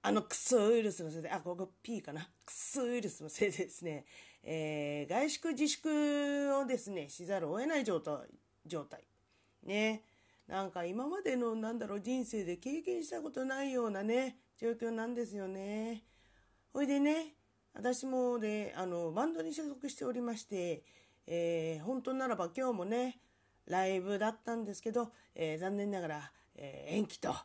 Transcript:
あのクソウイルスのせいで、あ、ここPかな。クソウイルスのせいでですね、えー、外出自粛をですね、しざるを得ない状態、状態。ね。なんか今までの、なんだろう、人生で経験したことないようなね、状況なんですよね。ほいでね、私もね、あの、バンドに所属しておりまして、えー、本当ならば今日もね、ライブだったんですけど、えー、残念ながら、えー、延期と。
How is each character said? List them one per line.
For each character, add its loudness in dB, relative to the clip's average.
あ 2
の 6
ク 4
ソ 8
ウ 8
イ 4
ル 2
ス -4
の -4
せ -6
い -8
で、 -8
あ、 -2
こ -6
こ -6
P -6
か -10
な。 -6
ク -4
ソ 6
ウ 0
イ 0
ル -4
ス -6
の -10
せ 2
い 2
で -2
で -16
す -6
ね、 -6
え -4
ー、 -12
外 2
出 -4
自 2
粛 2
を 2
で 0
す -4
ね、 -6
し -10
ざ 0
る -2
を -2
得 0
な 2
い 2
状 2
態、 -4
状 -6
態。 -14
ね。 0
な -2
ん -4
か -4
今 -2
ま -2
で 2
の、 2
な -2
ん -4
だ -2
ろ -4
う、 -4
人 0
生 -2
で -2
経 -4
験 -2
し -4
た -4
こ -6
と -2
な 0
い 0
よ 2
う 0
な -2
ね、 2
状 0
況 -2
な -2
ん -4
で 0
す -10
よ -4
ね。 -4
ほ 0
い 4
で 4
ね、 2
私 0
も 2
ね、 -2
あ -2
の、 -2
バ 2
ン 0
ド -2
に -4
所 -4
属 -6
し -6
て -6
お 0
り -2
ま -2
し -8
て、 -2
え 0
ー、 -10
本 -2
当 -2
な 0
ら 0
ば -2
今 0
日 2
も -2
ね、 0
ラ 2
イ 2
ブ -2
だ 4
っ -4
た -2
ん -2
で -4
す -8
け -2
ど、 0
え -2
ー、 -6
残 -2
念 0
な 0
が -2
ら、 -6
え -12
ー、 0
延 4
期 -12
と。 -2